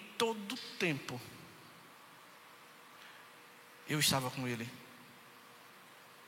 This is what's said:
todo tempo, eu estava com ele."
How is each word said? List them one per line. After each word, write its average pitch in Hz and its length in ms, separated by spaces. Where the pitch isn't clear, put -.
todo 220 380
tempo, 139 420
eu 151 120
estava 135 320
com 131 160
ele." 120 220